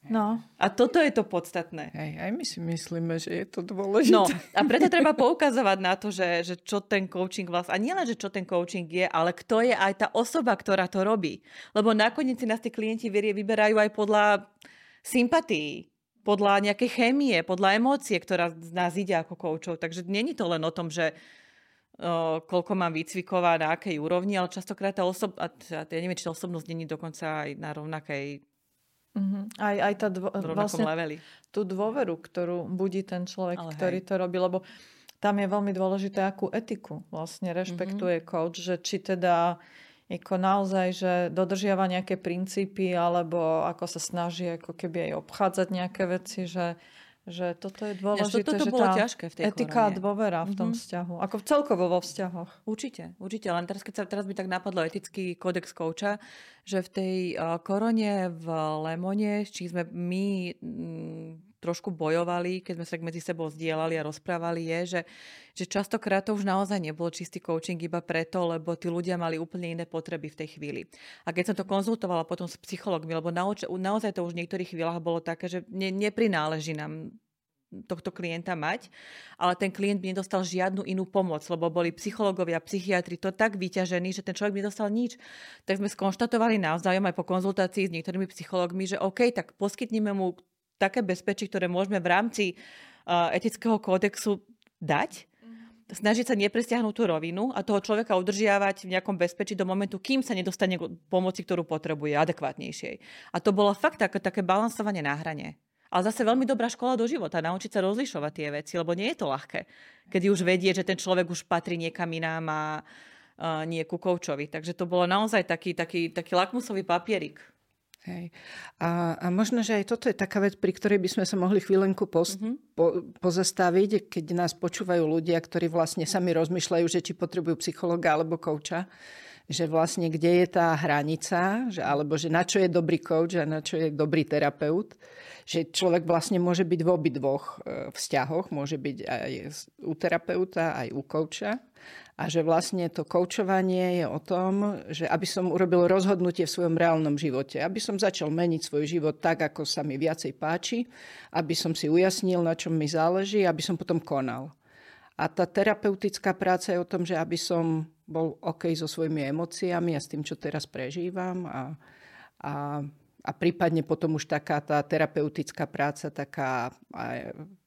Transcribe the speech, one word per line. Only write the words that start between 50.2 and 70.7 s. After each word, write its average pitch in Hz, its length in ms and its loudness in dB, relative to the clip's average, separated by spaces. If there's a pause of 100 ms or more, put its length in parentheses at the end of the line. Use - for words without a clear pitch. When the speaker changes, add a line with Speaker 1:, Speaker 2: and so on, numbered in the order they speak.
Speaker 1:
v 196 140 -4
tom 220 140 0
Speaker 2:
Mhm. 233 60 -2
Speaker 1:
vzťahu, 175 440 -6
ako 190 220 -4
celkovo 285 440 2
vo 175 140 2
vzťahoch. 180 500 -8 (140)
Speaker 2:
Určite, 214 520 -8
určite. 208 320 -8
Len 175 160 0
teraz, 190 180 -8
keď 202 120 -12
sa, 208 100 -4
teraz 196 220 -4
by 190 80 -6
tak 185 140 -4
napadlo 185 340 -2
etický 180 540 -6
kódex 180 340 -4
kouča, 202 480 -4 (440)
že 190 180 -2
v 180 100 -8
tej, 190 220 -2 (240)
a, 165 220 -2
korone 214 520 0 (200)
v 165 160 -10 (360)
Lemone, 202 640 0
s - 60 -18
čím 175 180 -8
sme 175 140 -2
my, 180 420 -2 (300)
mm, 160 720 -10 (280)
trošku 170 340 -4
bojovali, 175 720 0
keď 190 80 -8
sme 170 120 -6
sa 170 120 -8
tak 165 80 -8
medzi 165 160 -6
sebou 165 260 -4
zdieľali 160 460 -2
a 160 100 -2
rozprávali, 165 640 -4
je, 165 220 -2
že, 175 120 -2 (540)
že 185 120 -6
častokrát 196 580 0
to 220 80 -2
už 208 100 -2
naozaj 196 380 2
nebol 160 320 -4
čistý - 260 -12
coaching 165 400 -4
iba 170 220 -4
preto, 165 460 -2
lebo 165 260 -2
tí 170 160 -4
ľudia 175 320 -2
mali 165 160 -2
úplne 170 340 -6
iné 165 140 -6
potreby 160 480 -8
v - 80 -20
tej 156 160 -10
chvíli. 147 320 -8 (340)